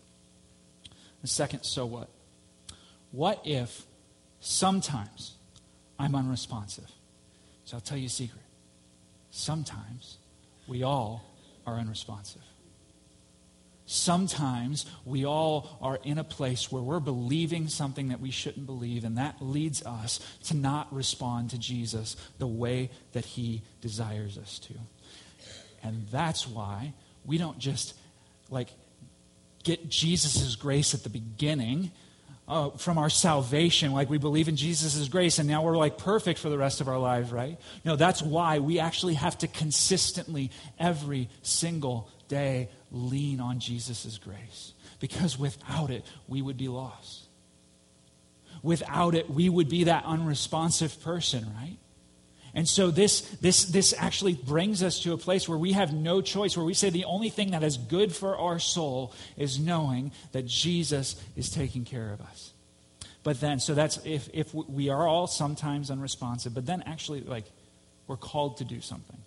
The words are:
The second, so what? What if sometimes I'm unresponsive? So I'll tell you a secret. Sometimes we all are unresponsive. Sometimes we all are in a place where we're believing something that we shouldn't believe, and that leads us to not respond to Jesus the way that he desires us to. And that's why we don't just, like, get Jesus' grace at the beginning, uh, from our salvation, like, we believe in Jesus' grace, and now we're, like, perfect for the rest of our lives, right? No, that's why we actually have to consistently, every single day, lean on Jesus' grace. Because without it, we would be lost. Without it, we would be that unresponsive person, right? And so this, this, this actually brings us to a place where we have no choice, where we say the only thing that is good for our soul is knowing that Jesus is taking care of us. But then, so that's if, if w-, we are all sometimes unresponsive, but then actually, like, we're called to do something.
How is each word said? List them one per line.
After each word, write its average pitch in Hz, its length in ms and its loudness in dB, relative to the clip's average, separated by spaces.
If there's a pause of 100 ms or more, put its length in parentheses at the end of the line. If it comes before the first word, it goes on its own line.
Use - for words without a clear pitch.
(1200)
The 123 60 -10
second, 143 340 -2
so 123 240 -4
what? 117 240 -10 (1000)
What 170 360 2
if 127 400 -2 (520)
sometimes - 1000 0 (640)
I'm 139 160 2
unresponsive? 120 760 -4 (760)
So - 140 -12
I'll - 20 -10
tell 143 160 -6
you 131 100 -4
a 120 40 -4
secret. - 340 -8 (880)
Sometimes 120 880 -8 (500)
we 123 140 -2
all 117 420 0 (420)
are 117 120 -4
unresponsive. 107 640 -8 (1400)
Sometimes 143 1000 0 (200)
we 135 180 -2
all 151 560 0
are 135 240 -2
in 147 140 -2
a 156 60 -4
place 131 460 -4
where 127 120 -4
we're 156 180 -2
believing 151 680 0
something 139 400 -4
that 127 120 -4
we 135 100 -6
shouldn't 139 360 -6
believe, 120 380 -4
and 113 140 -2
that 143 220 -2
leads 143 440 -2
us 117 360 -6 (240)
to 160 120 0
not 139 380 0
respond 120 560 -2
to 123 80 -6
Jesus 113 580 -4 (220)
the 135 80 -2
way 123 440 0 (220)
that 120 120 -4
he 117 380 -4 (180)
desires 107 580 -6
us 101 220 -14
to. - 140 -16 (1080)
And 110 280 -4
that's 156 360 0
why 110 480 -8 (320)
we 147 100 0
don't 165 220 -2
just, - 360 -4 (560)
like, 123 200 -4 (920)
get 165 240 0
Jesus' 135 680 2
grace 143 380 2
at 120 80 -2
the 113 80 -6
beginning, 131 840 -2 (540)
uh, 147 240 0
from - 260 0
our 156 140 4
salvation, 147 840 4
like, 135 160 2
we 151 100 2
believe 151 300 4
in 156 80 2
Jesus' 151 520 0
grace, 175 300 4
and 147 100 2
now 151 140 4
we're, 165 140 4
like, 151 220 4
perfect 196 400 2
for 160 100 -4
the 147 100 2
rest 139 220 2
of 135 80 -2
our 131 100 2
lives, 123 320 2
right? 127 280 -4 (260)
No, 165 120 2
that's 170 260 6
why 156 380 4
we 160 180 2
actually 165 360 0
have 151 240 0
to 165 100 -2
consistently, 156 1000 0 (280)
every 147 500 0 (140)
single 139 680 -2 (200)
day, 135 400 0 (220)
lean 131 500 -2
on 123 200 -2
Jesus' 117 580 -6
grace. 101 540 -16 (280)
Because 135 380 -2
without 139 520 -2
it, 113 140 -6 (240)
we 135 140 -2
would 135 140 -6
be 131 120 -4
lost. 127 560 -10 (1400)
Without 165 520 4
it, - 160 2
we 165 180 6
would 170 200 6
be 175 160 4
that 165 200 6
unresponsive 160 1000 0
person, 156 440 -2 (100)
right? 147 220 -10 (760)
And 160 140 2
so 185 220 6
this, 190 320 6 (180)
this, 180 240 6
this 185 340 6
actually 175 360 2
brings 165 480 2
us 180 180 2
to 170 120 0
a 156 60 0
place 180 300 2
where 160 100 2
we 180 140 4
have 190 200 4
no 165 300 4
choice, 190 340 0
where 170 80 0
we 160 100 2
say 202 140 4
the 180 160 2
only 214 240 0
thing 202 220 0
that 160 140 2
is 147 120 2
good 165 380 2
for 190 240 0
our 170 220 0
soul 135 520 0 (240)
is 139 220 -2
knowing 147 540 0 (200)
that 131 140 -2
Jesus 147 720 0 (200)
is 127 140 -4
taking 127 340 -2
care 113 280 -8
of 104 80 -10
us. - 320 -18 (720)
But 143 160 0
then, 147 180 2
so 147 160 0
that's 147 300 4
if, 151 280 -4
if 156 200 -4
w-, 156 160 -4
we 139 220 0
are 156 180 4
all 175 180 4
sometimes 147 640 -2
unresponsive, 127 640 -6
but 127 120 -4
then 180 200 -4
actually, 151 360 -8
like, 117 240 -8 (600)
we're 135 100 -6
called 143 420 -4
to 131 60 -4
do 117 160 -8
something. - 460 -14